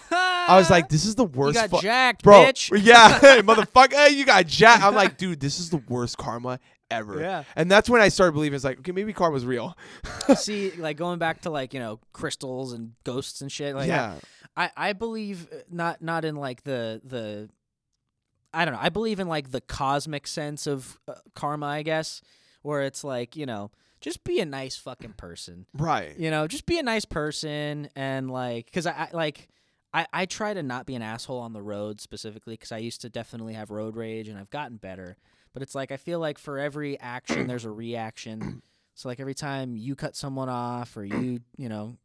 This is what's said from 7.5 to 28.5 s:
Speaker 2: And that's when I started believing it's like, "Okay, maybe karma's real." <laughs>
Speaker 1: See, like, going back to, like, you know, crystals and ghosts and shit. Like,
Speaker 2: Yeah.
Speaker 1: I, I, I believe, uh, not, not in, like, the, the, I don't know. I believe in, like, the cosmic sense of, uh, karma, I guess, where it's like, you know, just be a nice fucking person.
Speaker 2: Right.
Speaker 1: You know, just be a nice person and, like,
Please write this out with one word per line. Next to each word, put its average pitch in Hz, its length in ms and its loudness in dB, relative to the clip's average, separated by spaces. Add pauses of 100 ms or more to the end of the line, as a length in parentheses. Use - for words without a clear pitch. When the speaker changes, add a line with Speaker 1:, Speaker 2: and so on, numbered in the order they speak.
Speaker 2:
And 165 120 0
that's 208 220 6
when 240 100 6
I 202 100 6
started 180 220 4
believing 147 220 -2
it's 135 100 -6
like, 135 140 -6
"Okay, 170 140 -10
maybe 202 200 -6
karma's 147 320 -2
real." 123 320 -6 (280)
<laughs> - 320 2
Speaker 1:
See, 202 420 -4
like, 156 180 -6
going 175 220 -6
back 165 240 -4
to, 175 80 -8
like, 139 240 -8
you 131 60 -10
know, 110 180 -10 (140)
crystals 131 600 -10
and 113 200 -14 (100)
ghosts 135 380 -10
and 139 100 -14
shit. 143 240 -8
Like, 139 140 -4
Speaker 2:
Yeah. 117 260 -4 (420)
Speaker 1:
I, 175 100 -2
I, - 100 -8
I 175 160 -4
believe, 202 600 -10
uh, 156 40 -14 (120)
not, 170 320 -6
not 165 240 -6
in, 151 120 -6
like, 135 260 -10
the, 113 420 -6
the, 107 440 -10 (1040)
I 165 100 -2
don't 143 100 -2
know. 98 60 -10
I 160 80 -2
believe 208 300 -4
in, 190 100 -6
like, 151 220 -6
the 127 100 -6
cosmic 143 680 -6
sense 147 400 -8
of, 135 280 -8 (120)
uh, 143 60 -16 (200)
karma, 147 320 -6
I 151 160 -6
guess, 160 380 -6 (420)
where 143 200 -4
it's 139 200 -8
like, 123 340 -8
you 147 100 -10
know, 104 260 -10 (280)
just - 220 -12
be 349 180 -4
a 190 60 -2
nice 135 300 -12
fucking 120 380 -18
person. 87 600 -18
Speaker 2:
Right. 131 420 -4
Speaker 1:
You 160 140 -6
know, 156 160 -2
just 277 200 -12
be 339 120 -2
a 311 60 -4
nice 226 200 -4
person 147 920 -8
and, 135 340 -6
like, 123 420 -8